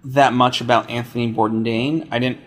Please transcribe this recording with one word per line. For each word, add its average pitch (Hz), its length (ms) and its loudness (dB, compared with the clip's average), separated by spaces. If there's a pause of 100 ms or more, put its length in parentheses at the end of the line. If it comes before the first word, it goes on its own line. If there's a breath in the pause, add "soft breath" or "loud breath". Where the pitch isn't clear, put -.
that 135 300 2
much 123 280 2
about 117 280 2
Anthony 120 420 -4
Bourdain. 113 760 -2
I 120 80 -4
didn't 127 300 -2